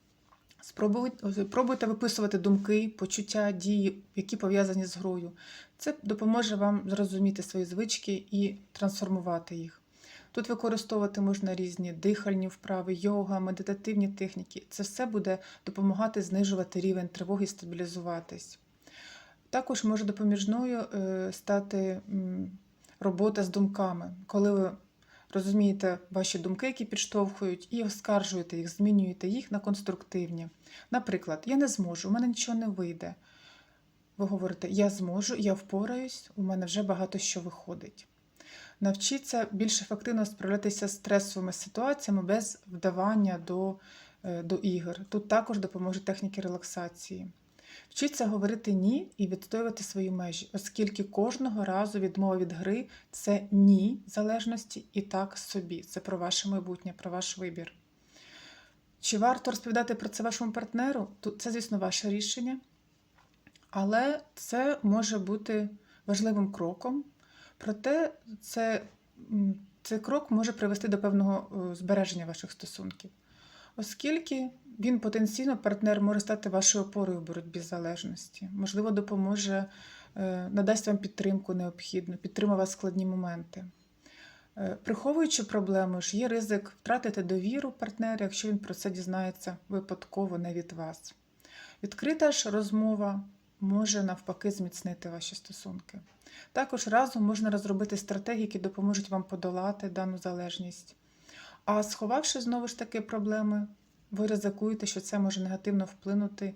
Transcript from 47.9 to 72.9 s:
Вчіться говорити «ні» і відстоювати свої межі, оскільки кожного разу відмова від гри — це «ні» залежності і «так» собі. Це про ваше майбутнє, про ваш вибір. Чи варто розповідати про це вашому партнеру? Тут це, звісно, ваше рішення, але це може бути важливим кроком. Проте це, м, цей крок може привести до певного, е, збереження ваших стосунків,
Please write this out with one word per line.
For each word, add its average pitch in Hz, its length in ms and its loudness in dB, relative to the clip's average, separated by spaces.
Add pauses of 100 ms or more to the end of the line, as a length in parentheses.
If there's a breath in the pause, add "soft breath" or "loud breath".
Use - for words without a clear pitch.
Вчіться 285 360 0
говорити 208 460 2
«ні» 214 440 4
і 202 100 2
відстоювати 220 580 -4
свої 190 260 -2
межі, 175 420 -4
оскільки 202 520 0
кожного 220 600 0
разу 202 340 0
відмова 190 380 2
від 180 160 0
гри — 196 340 -2 (240 loud breath)
це 202 400 2
«ні» 196 560 10
залежності 226 840 -2
і 202 100 -2
«так» 196 360 -4
собі. 175 440 -6
Це - 180 -10
про 190 180 -6
ваше 175 300 0
майбутнє, 185 480 -4
про 185 140 -10
ваш 180 280 -6
вибір. 170 340 -8 (1300 loud breath)
Чи - 180 0
варто 254 320 4
розповідати 233 440 0
про 214 140 -6
це - 140 -8
вашому 226 300 -2
партнеру? 240 560 -2 (120)
Тут - 220 -6
це, 240 80 -4
звісно, 226 280 -2
ваше 190 300 -2
рішення, 240 520 -2 (1120)
але 233 500 2 (140)
це 269 480 0
може 214 360 4
бути 208 500 -2 (380 loud breath)
важливим 202 460 2
кроком. 247 520 -2 (540 loud breath)
Проте 262 540 0 (280)
це, 226 420 0 (480)
м, 196 240 4 (280)
цей 220 160 -2
крок 277 320 -2
може 226 220 2
привести 208 360 0
до 202 100 2
певного, 196 720 2
е, 175 40 -6
збереження 180 520 0
ваших 170 260 -10
стосунків, - 580 -12 (640 loud breath)